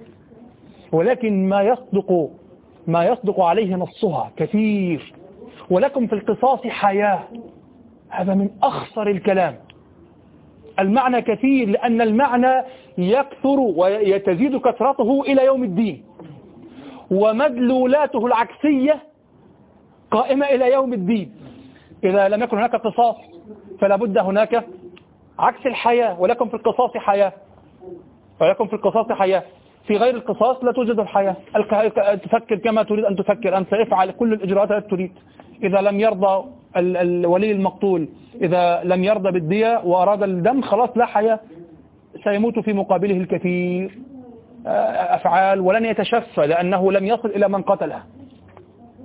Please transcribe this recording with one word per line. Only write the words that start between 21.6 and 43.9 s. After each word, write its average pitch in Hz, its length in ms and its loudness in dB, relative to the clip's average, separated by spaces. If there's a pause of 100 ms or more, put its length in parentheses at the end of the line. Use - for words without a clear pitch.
إذا 196 240 2
لم 208 160 0
يكن 233 140 -2
هناك 233 180 0
قصاص 233 400 0 (640)
فلا 196 160 4
بد 196 220 -2
هناك 208 480 0 (760)
عكس - 260 0
الحياة، 233 560 0
"ولكم 240 260 0
في 202 60 -8
القصاص 233 440 -2
حياة"، 202 360 0 (1080)
"ولكم 190 260 2
في - 60 -8
القصاص 220 380 0
حياة". 190 320 0 (440)
في 208 100 2
غير - 180 2
القصاص 233 480 -2
لا 247 80 2
توجد 233 280 -2
الحياة. 196 360 0 (200)
الك-، 214 180 0
الك-، 208 500 0
تفكر 226 320 -2
كما 220 280 0
تريد 214 220 -2
أن 196 100 0
تفكر 196 420 -2
أنت، 190 160 -2
افعل 196 380 0
كل 220 220 -2
الإجراءات 202 380 0
التي 208 180 -2
تريد. 185 220 -4 (520)
إذا 196 180 2
لم 202 180 0
يرضى 196 460 0 (320)
ال-، 180 200 0
ال-، 175 280 0
ولي 185 260 2
المقتول، 190 560 -2 (340)
إذا 175 420 2
لم 180 200 0
يرضى 196 280 0
بالدية 202 520 0
وأراد 185 400 2
الدم، 196 380 0
خلاص 226 340 0
لا 233 100 2
حياة، 220 340 0 (840)
سيموت 220 360 0
في 214 140 -2
مقابله 196 440 -2
الكثير، 180 840 -4 (680)